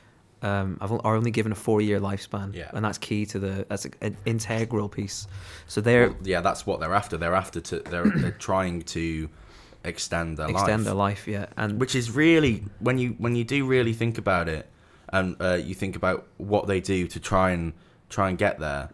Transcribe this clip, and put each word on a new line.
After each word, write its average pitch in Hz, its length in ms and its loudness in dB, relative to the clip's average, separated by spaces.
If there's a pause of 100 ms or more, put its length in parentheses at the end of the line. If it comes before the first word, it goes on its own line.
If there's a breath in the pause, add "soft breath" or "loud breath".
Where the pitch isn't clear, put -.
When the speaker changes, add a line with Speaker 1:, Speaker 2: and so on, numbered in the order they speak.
(420 soft breath)
Speaker 1:
um, 98 400 0
have, 101 100 -4
are 110 240 2
only 113 140 2
given 110 200 0
a 107 40 -2
four-year 104 440 2
lifespan, 98 560 -4
Speaker 2:
Yeah. 85 200 -12
Speaker 1:
and 107 100 -2
that's 104 140 -2
key 104 260 -2
to 104 140 -6
the, 98 320 -4
that's 98 160 -4 (160)
an 104 240 -4
integral 113 640 -2
piece. - 360 -8 (400 loud breath)
So - 140 -2
they're 120 300 6
Speaker 2:
Well, - 140 -8
yeah, 90 180 2
that's 95 240 0
what 98 120 0
they're 80 140 -2
after. 98 240 0
They're 85 180 0
after 95 280 -2
to, - 160 -6
they're, 87 260 -4
Speaker 1:
<clears throat> - 120 4
Speaker 2:
they're - 160 0
trying 92 500 0
to 80 480 -4 (520 soft breath)
extend 85 540 -4
their 78 140 -4
Speaker 1:
extend 101 320 2
Speaker 2:
life. - 20 -2
Speaker 1:
their 101 100 0
life, 101 340 0
yeah, 101 180 -4 (100)
and 107 240 -2
Speaker 2:
Which 127 140 0
is 120 160 0
really, 151 540 4 (160)
when 123 180 2
you, 123 180 0
when 120 180 0
you 120 100 2
do 135 200 0
really 127 300 4
think 113 240 0
about 92 320 2
it, 78 180 -6 (400 soft breath)
and, 95 320 0
uh, 90 140 2
you 90 200 -2
think 95 220 -4
about 92 300 0 (100)
what 101 300 0
they 95 160 2
do 92 240 2
to - 120 -8
try 92 340 4
and, 85 200 -2 (380 soft breath)
try 98 180 2
and 92 80 0
get 101 240 2
there, 71 340 -4